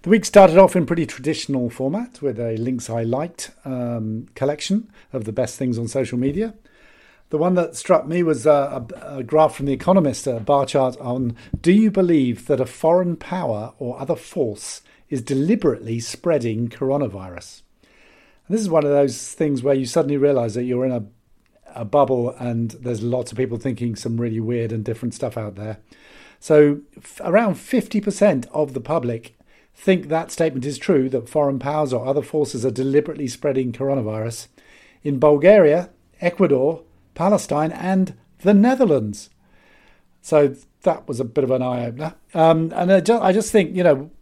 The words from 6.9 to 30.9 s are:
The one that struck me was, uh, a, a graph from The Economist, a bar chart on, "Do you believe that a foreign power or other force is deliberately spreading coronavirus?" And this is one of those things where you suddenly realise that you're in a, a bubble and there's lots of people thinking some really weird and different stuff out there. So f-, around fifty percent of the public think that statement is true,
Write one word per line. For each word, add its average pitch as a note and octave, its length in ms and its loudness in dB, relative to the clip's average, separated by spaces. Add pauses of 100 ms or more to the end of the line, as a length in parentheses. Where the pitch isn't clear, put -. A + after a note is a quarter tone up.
The D#3 80 -4
one F3 160 2
that F3 240 -2
struck D#3+ 280 2
me E3+ 160 -2
was, D3+ 240 0
uh, C#3 380 2 (220)
a, C#3 140 -14
a B2+ 40 -8
graph D3+ 320 2
from C#3 120 -6
The C#3 60 0
Economist, D3+ 540 0
a A#2 140 -4
bar C#3 240 2
chart B2+ 340 0
on, B2 380 -6 (240)
"Do E3+ 100 2
you G#3+ 180 6
believe E3 580 0
that C#3+ 120 0
a B2+ 60 0
foreign E3+ 500 0
power B2 640 -8
or B2+ 180 -8
other D3 200 -6
force - 640 -8 (280)
is C3 120 -6
deliberately C3+ 800 -2
spreading A#2 720 -4
coronavirus?" G2+ 920 -6 (840)
And F#3 80 -4
this A3+ 60 -2
is G3+ 80 -4
one D#3 160 2
of C#3+ 60 2
those C#3+ 420 0
things C#3+ 280 -2
where C#3 140 2
you C3+ 100 -2
suddenly C#3+ 320 0
realise C3 360 2
that B2 100 -4
you're B2 220 -2
in C3 60 0
a, A#2 140 -4 (680)
a A#2 120 -10
bubble B2+ 460 2
and A#2 400 -4
there's A#2+ 300 -8
lots A#2+ 300 -4
of G#2+ 60 -12
people A#2 200 -2
thinking A#2 380 -4
some A#2 240 -6
really A#2 200 -4
weird A#2 320 -4
and A2 140 -6
different A#2 280 -6
stuff A#2+ 240 -6
out G#2+ 180 -10
there. G#2 240 -12 (600)
So D3 400 6 (180)
f-, - 260 -20
around G3 320 2
fifty - 460 -2
percent F#3+ 500 0
of D3 220 -2
the B2+ 80 -8
public A#2+ 560 -6 (360)
think E3 360 0
that D#3+ 220 -4
statement C3+ 340 -2
is C#3 120 -8
true, C3+ 320 0